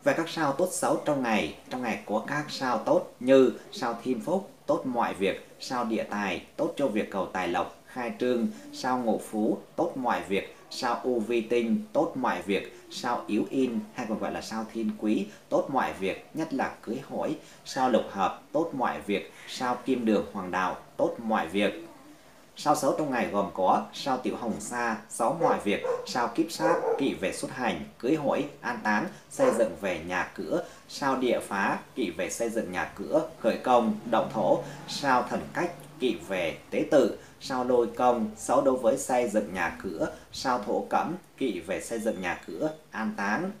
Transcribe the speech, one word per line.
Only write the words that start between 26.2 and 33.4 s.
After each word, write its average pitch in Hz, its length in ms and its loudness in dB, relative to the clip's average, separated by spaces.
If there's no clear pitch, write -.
Kiếp 160 220 0
Sát, 165 260 2
kỵ 123 140 2
về 92 200 -2
xuất - 220 -6
hành, 104 260 -2
cưới 139 160 2
hỏi, 135 300 0
an 117 220 -4
táng, 107 220 2
xây 127 280 4
dựng - 240 2
về 90 260 -2
nhà 90 280 -2
cửa, 98 280 -2
sao 135 280 0
Địa 120 220 4
Phá, 104 400 0
kỵ 110 220 -2
về 87 120 -2
xây 117 200 -2
dựng 104 220 -2
nhà 87 240 -2
cửa, 151 340 0
khởi 101 180 2